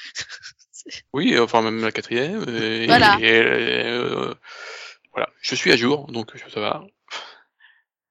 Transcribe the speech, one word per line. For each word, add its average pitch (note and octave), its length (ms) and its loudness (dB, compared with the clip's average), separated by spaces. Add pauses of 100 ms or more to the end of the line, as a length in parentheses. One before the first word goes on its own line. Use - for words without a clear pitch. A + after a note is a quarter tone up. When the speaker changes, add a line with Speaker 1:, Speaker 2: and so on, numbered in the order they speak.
(140)
Speaker 1:
<laughs> - 560 -16
C'est - 420 -20
Speaker 2:
Oui, D3+ 240 2
enfin, A2+ 260 4
même A2 200 0
la A2 80 0
quatrième, D3 580 -4
euh, A2+ 340 -4
et, A2+ 40 -2
Speaker 1:
Voilà. G#2 340 6
Speaker 2:
et, A2+ 200 6
euh, B2 960 0 (800)
voilà. - 180 -4 (100)
Je - 160 -6
suis F3+ 160 2
à - 40 6
jour, C#3 360 0
donc A2+ 180 -8 (220)
ça A2 80 -8
va. B2+ 240 -4 (1300)